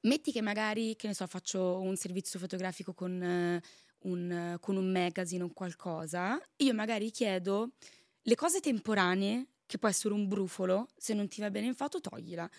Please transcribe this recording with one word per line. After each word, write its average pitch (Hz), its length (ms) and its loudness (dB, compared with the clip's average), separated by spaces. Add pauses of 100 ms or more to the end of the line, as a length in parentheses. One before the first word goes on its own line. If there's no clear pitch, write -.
metti 277 300 2
che 226 100 -2
magari, 214 540 0
che - 120 -8
ne 208 60 -2
so, 190 140 -4
faccio 185 540 -2
un 190 140 0
servizio 185 440 -4
fotografico 185 540 -6
con, 180 280 -4
eh, 175 400 2 (420)
un, 175 580 -2
con 196 160 0
un 185 140 2
magazine 180 520 0
o 175 100 -4
qualcosa, 180 840 -4 (180)
io 269 160 6
magari 220 380 0
chiedo 202 600 0 (500)
le 226 140 6
cose 339 240 2
temporanee, 208 880 2 (180)
che - 140 -8
può 220 100 4
essere 202 240 2
un 208 140 2
brufolo, 190 680 2
se - 180 -4
non 208 140 0
ti - 140 -8
va 208 80 -2
bene 208 180 -2
in 254 80 0
foto 285 240 -4
toglila, 170 480 -8 (120)